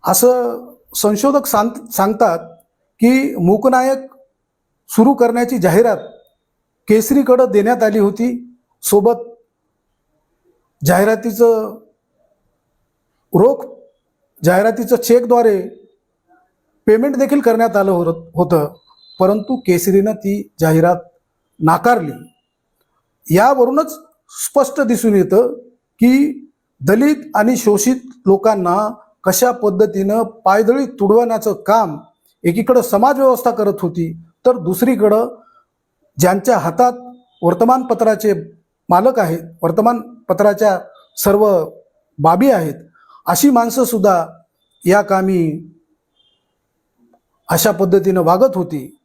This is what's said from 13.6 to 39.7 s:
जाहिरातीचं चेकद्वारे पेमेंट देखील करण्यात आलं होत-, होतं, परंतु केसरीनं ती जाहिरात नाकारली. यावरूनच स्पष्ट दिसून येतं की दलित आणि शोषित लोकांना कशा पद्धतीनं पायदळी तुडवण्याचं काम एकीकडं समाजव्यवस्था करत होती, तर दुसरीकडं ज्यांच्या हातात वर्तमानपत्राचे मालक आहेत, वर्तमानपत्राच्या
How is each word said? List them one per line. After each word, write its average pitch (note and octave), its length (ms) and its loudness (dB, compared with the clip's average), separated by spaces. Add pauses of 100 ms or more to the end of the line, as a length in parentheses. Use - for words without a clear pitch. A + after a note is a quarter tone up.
जाहिरातीचं G#3+ 520 0
चेकद्वारे A#3 720 2 (1160)
पेमेंट B3 300 2
देखील C#4 240 0
करण्यात A3+ 360 0
आलं G3 140 0
होत-, E3+ 440 -4
होतं, E3+ 400 0 (460)
परंतु G#3 360 0
केसरीनं G3 560 0
ती G3+ 360 -6 (120)
जाहिरात D#3+ 360 2 (680)
नाकारली. E3 500 0 (1200)
यावरूनच C4 580 2 (360)
स्पष्ट - 520 -4
दिसून A3+ 340 0
येतं F#3+ 400 2 (440)
की C4+ 460 2 (420)
दलित B3+ 300 2 (180)
आणि A3 220 2
शोषित G#3 400 0 (300)
लोकांना G3 680 0 (300)
कशा G#3+ 260 0
पद्धतीनं G#3 720 -2
पायदळी A3+ 640 0
तुडवण्याचं A3 680 0
काम G3 460 -2 (460)
एकीकडं A3+ 360 0
समाजव्यवस्था B3 720 0
करत G3+ 300 -2
होती, E3+ 420 -6 (240)
तर B3 120 2
दुसरीकडं G#3 680 0 (920)
ज्यांच्या F#3+ 400 2
हातात E3+ 340 0 (500)
वर्तमानपत्राचे A3 920 0 (540)
मालक A3+ 300 2
आहेत, E3 240 -4 (200)
वर्तमानपत्राच्या G#3 1160 -2 (360)